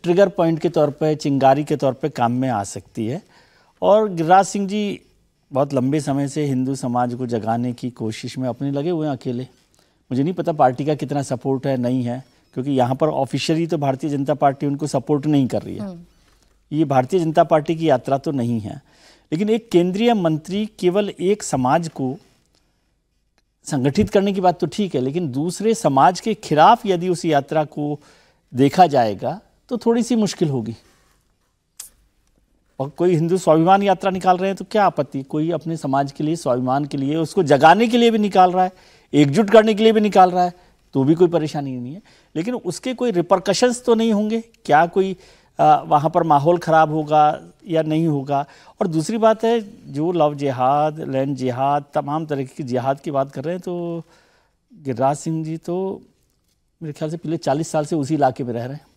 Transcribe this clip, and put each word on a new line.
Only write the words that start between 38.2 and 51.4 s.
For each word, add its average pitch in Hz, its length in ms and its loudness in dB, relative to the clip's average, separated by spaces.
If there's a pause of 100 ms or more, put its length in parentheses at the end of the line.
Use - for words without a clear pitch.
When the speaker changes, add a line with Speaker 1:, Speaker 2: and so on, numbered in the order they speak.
Speaker 1:
रहा 185 120 2
है, 190 80 -2 (420)
एकजुट 147 360 4
करने 220 240 8
के 208 100 0
लिए 226 80 8
भी 220 100 4
निकाल 185 300 6
रहा 180 120 0
है, 175 100 -2 (400)
तो 135 100 2
भी 156 120 4
कोई 175 120 4
परेशानी 147 500 -4
नहीं 123 180 -12
है। 214 60 -18 (340)
लेकिन 202 200 -4
उसके 220 380 -6
कोई 240 180 -2
रिपरकशंस 196 760 0
तो 233 100 4
नहीं 226 180 2
होंगे? 214 300 -2 (220)
क्या 156 200 4
कोई, 190 320 -2 (420)
आ, 151 160 6
वहाँ 156 340 0
पर 170 140 0
माहौल 156 340 4
ख़राब 160 340 2
होगा 151 500 2 (260)
या 160 140 0
नहीं 156 260 0
होगा? 143 380 -2 (360)
और 202 60 0
दूसरी 160 300 -2
बात 220 260 2
है, 226 180 0 (320)
जो 156 180 -2
लव 151 240 2
जिहाद, 143 640 0
लैंड 139 360 -4
जिहाद, 135 480 -2 (100)